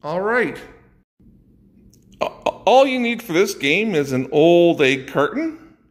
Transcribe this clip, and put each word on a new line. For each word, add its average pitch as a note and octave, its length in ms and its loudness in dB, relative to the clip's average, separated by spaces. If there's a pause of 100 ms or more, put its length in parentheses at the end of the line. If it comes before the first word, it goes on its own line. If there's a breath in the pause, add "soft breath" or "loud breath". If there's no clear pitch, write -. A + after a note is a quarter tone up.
All D#3+ 180 -6
right. G#3+ 380 -4 (1600)
A-, - 60 -2
all - 600 0
you B3+ 140 -4
need A#3 220 -4
for - 100 -10
this G3 220 0
game F#3 400 -2
is C#3 180 -2
an B2+ 180 -4
old E3+ 520 4
egg C3 240 0
carton C4+ 680 -4 (160)